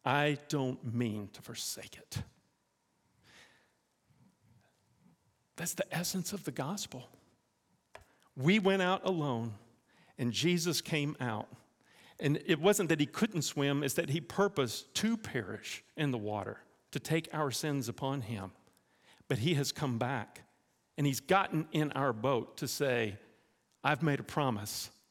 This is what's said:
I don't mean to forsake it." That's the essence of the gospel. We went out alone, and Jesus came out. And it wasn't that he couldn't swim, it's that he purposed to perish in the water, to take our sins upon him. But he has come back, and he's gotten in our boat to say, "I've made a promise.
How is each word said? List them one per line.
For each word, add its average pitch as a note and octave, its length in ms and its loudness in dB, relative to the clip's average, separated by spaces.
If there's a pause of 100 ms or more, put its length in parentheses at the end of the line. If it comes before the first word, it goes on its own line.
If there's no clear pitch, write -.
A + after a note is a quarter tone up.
I C#3+ 340 4 (100)
don't C3 360 -2 (100)
mean G#2+ 340 -2
to - 140 -20
forsake - 540 -10
it." - 260 -8 (3250)
That's E3+ 180 -6
the - 200 -4
essence F3 380 -2
of G3 120 -8
the C#3+ 80 -4
gospel. C3+ 580 -6 (1300)
We E3 220 6
went F#3+ 240 6
out F#3 220 2
alone, B2+ 540 0 (600)
and A#2+ 140 0
Jesus E3 480 2
came D3+ 400 -2
out. A2+ 280 -4 (720)
And D3 160 2 (100)
it D3+ 140 4
wasn't F#3+ 300 4
that D#3 100 4
he D3 60 4
couldn't G3 360 0
swim, C#3+ 400 0
it's C3+ 120 0
that E3+ 160 0
he D#3+ 100 0
purposed D3+ 760 0
to A3+ 200 2
perish G#2+ 640 -6 (140)
in D3 140 2
the A#2+ 80 0
water, G#2 440 -4 (280)
to C#3 100 -6
take D#3+ 320 -2
our D3+ 180 0
sins C#3 380 -2
upon C3+ 320 -4
him. G2 320 -6 (760)
But B2+ 100 2
he D3+ 160 2
has C#3 180 0
come B2 260 -2
back, B2 440 -4 (540)
and D3 100 2
he's C3+ 140 0
gotten F3+ 520 2
in D3+ 200 2
our C#3 200 2
boat A2+ 460 0
to C3 100 -4
say, A#2+ 500 0 (640)
"I've C#3 200 2
made C#3+ 180 2
a - 40 -8
promise. A#2 680 -2 (200)